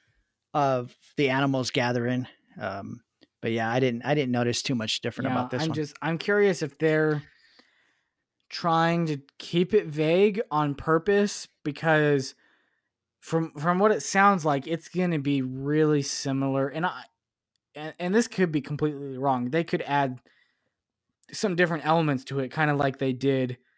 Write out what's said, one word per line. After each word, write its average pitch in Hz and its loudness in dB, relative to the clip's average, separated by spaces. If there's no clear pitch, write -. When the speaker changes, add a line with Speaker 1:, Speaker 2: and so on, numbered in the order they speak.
Speaker 1:
of 135 0
the 139 2
animals 131 0
gathering. 123 -2
Um, 101 -10
but 117 -2
yeah, 113 -2
I 127 0
didn't, 123 0
I 139 0
didn't 135 0
notice 120 0
too 139 -4
much 110 -4
different - -4
Speaker 2:
Yeah, 131 -2
Speaker 1:
about 123 -2
this 127 -4
Speaker 2:
I'm 160 0
Speaker 1:
one. 156 -4
Speaker 2:
just, 151 -6
I'm 160 -2
curious 202 2
if 147 -6
they're 156 2
trying 165 0
to 151 -2
keep 175 0
it 185 4
vague 170 2
on 147 0
purpose, 202 0
because 147 2
from, 165 -2
from 175 0
what 214 4
it 160 0
sounds 196 4
like, 143 0
it's 160 -6
gonna 175 0
be 139 0
really 147 2
similar. 135 -2
And 160 -4
I, 127 -8
and, 151 -12
and 180 -2
this 233 4
could 185 0
be 147 0
completely 143 -6
wrong. 127 0
They 165 0
could 165 -4
add 139 -2
some 190 -2
different 165 2
elements 151 2
to 135 -6
it, 131 -4
kinda 151 2
like 139 0
they 131 0
did 131 0